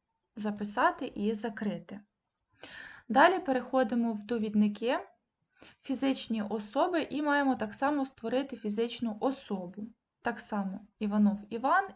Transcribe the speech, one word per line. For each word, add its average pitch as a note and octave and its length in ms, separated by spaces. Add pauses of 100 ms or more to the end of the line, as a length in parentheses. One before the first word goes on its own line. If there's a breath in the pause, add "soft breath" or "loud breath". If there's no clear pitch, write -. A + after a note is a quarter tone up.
(360)
Записати G#3+ 800
і G#3+ 180
закрити. G#3 680 (1080 loud breath)
Далі D#4+ 300
переходимо B3 760
в G#3 120
довідники, G#3+ 760 (800 loud breath)
фізичні C4 640
особи, C4+ 580
і C#4 200
маємо C#4+ 340
так G#3+ 180
само C#4 320
створити B3+ 520
фізичну A3 600
особу. G#3 680 (360)
Так A#3+ 160
само F#3+ 400 (200)
Іванов G#3 400 (100)
Іван, D4 460